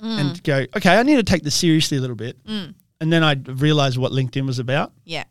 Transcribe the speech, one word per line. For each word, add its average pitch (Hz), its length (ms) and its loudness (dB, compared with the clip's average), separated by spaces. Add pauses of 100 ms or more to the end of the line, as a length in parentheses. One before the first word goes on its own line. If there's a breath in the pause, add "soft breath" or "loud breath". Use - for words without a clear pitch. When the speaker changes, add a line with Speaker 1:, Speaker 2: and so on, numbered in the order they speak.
Speaker 1:
Mm. 220 180 -4
Speaker 2:
and 170 220 -4
go, 135 240 -2 (100)
"Okay, 185 200 4
I 233 60 6
need 285 140 4
to 233 60 4
take 185 200 0
this 147 120 -4
seriously 156 420 2
a 131 40 -2
little 127 160 -4
bit." 110 280 -12
Speaker 1:
Mm. 208 300 -8 (260)
Speaker 2:
And 160 120 0
then 165 120 4
I 151 100 4
realized 135 640 0
what 127 140 -2
LinkedIn 135 340 -2
was 127 140 -4
about. 135 320 -4 (120)
Speaker 1:
Yeah. 156 260 -10